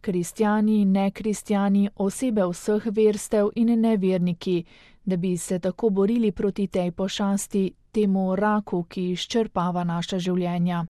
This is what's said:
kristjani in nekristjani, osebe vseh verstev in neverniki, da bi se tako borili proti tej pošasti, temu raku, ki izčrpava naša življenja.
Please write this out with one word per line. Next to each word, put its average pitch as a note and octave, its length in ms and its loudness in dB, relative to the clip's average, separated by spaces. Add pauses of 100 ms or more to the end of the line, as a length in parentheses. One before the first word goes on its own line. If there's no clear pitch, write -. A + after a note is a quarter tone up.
kristjani G#3+ 800 0
in F#3+ 120 4
nekristjani, G3+ 1040 0
osebe G#3 480 0
vseh G#3 420 -2
verstev G#3+ 680 2
in A#3 260 2
neverniki, F#3 840 0 (400)
da F#3 120 0
bi F3+ 200 0
se F#3 220 -4
tako F#3+ 320 0
borili G3+ 420 2
proti G3+ 340 -2
tej F3+ 260 -2
pošasti, G3 800 -2 (200)
temu F#3+ 440 2
raku, G#3 460 0
ki F3+ 280 -4
izčrpava F3+ 760 -2
naša E3+ 340 -4
življenja. F3 680 0 (140)